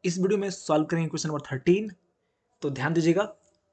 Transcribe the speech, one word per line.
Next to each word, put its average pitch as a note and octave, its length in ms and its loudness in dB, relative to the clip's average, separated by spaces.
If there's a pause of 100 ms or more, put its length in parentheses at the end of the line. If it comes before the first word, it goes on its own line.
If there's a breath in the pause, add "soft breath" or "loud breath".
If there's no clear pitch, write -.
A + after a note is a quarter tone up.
इस F3+ 140 0
वीडियो G3 200 2
में G3 120 -2
सॉल्व D#3 360 0
करेंगे E3 220 -2
क्वेश्चन D#3 200 -4
नंबर D3 120 -4
थर्टीन। F3+ 480 0 (720)
तो C#3+ 80 -2
ध्यान C3+ 240 -2
दीजिएगा, E3+ 300 4 (480)